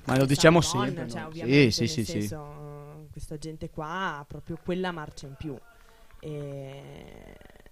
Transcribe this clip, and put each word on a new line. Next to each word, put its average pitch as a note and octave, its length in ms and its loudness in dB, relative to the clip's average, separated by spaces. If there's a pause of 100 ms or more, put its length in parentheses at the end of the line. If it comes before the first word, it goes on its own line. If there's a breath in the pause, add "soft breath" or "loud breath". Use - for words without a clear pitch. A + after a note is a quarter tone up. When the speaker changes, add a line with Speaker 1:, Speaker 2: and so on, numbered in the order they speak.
Speaker 1:
Ma B2 100 2
lo C3 80 6
Speaker 2:
anche C3+ 120 4
Speaker 1:
diciamo E3 280 10
Speaker 2:
Sarpon, - 240 0
Speaker 1:
sempre, - 240 -4
Speaker 2:
cioè, - 100 -6
Speaker 1:
no? - 60 -8
Speaker 2:
ovviamente, C#3+ 440 6
Speaker 1:
Sì, A#2 160 2
sì, A2+ 120 -2
Speaker 2:
nel A2 80 0
Speaker 1:
sì, - 60 -4
sì. G#2+ 80 0
Speaker 2:
senso, D3 920 -10
questa D3+ 240 -10
gente D#3+ 320 -10
qua D#3+ 520 -4
ha C#3+ 60 -12
proprio D#3+ 380 -10
quella F#3 260 -2
marcia D3+ 360 -10
in C3+ 100 -12
più. D3 180 -8 (640 soft breath)
E... C#3 1120 -12 (380)